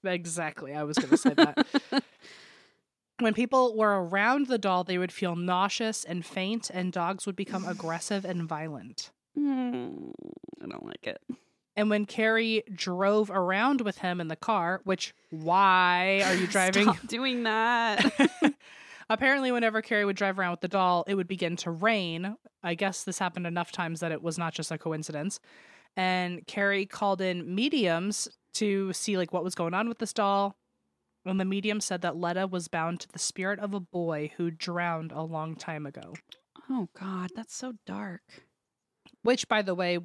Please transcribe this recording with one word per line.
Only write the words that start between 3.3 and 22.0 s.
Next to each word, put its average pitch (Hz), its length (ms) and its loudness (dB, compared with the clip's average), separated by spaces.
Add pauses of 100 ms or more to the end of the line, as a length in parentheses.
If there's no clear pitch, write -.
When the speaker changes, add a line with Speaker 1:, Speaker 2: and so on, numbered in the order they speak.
Speaker 2:
people 240 440 4
were 202 260 4
around 220 440 2
the 254 100 0
doll, 190 260 2
they 180 140 -2
would 180 160 0
feel 175 240 -2
nauseous 190 680 0
and 175 220 -6
faint, 202 440 -4
and 180 220 -4
dogs 180 340 -4
would 196 120 -6
become 190 280 -4
Speaker 1:
<sighs> - 20 -6
Speaker 2:
aggressive 190 580 -4
and 180 220 -4
violent. 151 640 -8 (280)
Speaker 1:
Mm, 247 720 -2 (500)
I - 60 -10
don't - 180 -10
like - 220 -10
it. - 140 -8 (560)
Speaker 2:
And 214 120 2
when 208 160 2
Carrie 220 580 2 (100)
drove 196 580 2
around 196 480 2
with 208 200 -2
him 180 200 -2
in 165 80 -4
the 156 80 -4
car, 185 480 0
which, 185 300 -2 (160)
why 185 960 6
are 185 100 4
you 180 120 2
Speaker 1:
<laughs> - 0 -
Speaker 2:
driving? 196 360 4
Speaker 1:
Stop 226 240 4
doing 240 360 -2
that. 226 600 2 (680)
Speaker 2:
<laughs> - 400 -20
Apparently, 262 440 2
whenever 226 280 2
Carrie 208 220 2
would 196 140 2
drive 196 200 0
around 180 140 0
with 170 100 -4
the 180 60 -2
doll, 180 400 4
it 202 80 0
would 180 120 0
begin 180 300 -2
to 170 140 -4
rain. 185 640 0 (280)